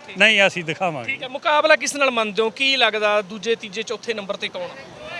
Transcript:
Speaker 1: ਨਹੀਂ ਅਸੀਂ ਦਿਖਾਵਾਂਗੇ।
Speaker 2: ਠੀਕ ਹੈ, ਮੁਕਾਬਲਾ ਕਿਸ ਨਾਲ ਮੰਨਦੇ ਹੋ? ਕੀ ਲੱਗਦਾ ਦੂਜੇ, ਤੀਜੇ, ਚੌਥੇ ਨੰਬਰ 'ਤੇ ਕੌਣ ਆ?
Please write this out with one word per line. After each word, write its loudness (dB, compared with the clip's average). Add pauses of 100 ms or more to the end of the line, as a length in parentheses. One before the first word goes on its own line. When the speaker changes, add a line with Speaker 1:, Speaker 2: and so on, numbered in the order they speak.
(180)
Speaker 1:
ਨਹੀਂ 6
ਅਸੀਂ 0
ਦਿਖਾਵਾਂਗੇ। -4
Speaker 2:
ਠੀਕ -8
ਹੈ, -8
ਮੁਕਾਬਲਾ 4
ਕਿਸ -6
ਨਾਲ 2
ਮੰਨਦੇ 0
ਹੋ? 2
ਕੀ 0
ਲੱਗਦਾ 2
ਦੂਜੇ, -4
ਤੀਜੇ, -8
ਚੌਥੇ -6
ਨੰਬਰ -6
'ਤੇ -8
ਕੌਣ -8
ਆ? -8 (520)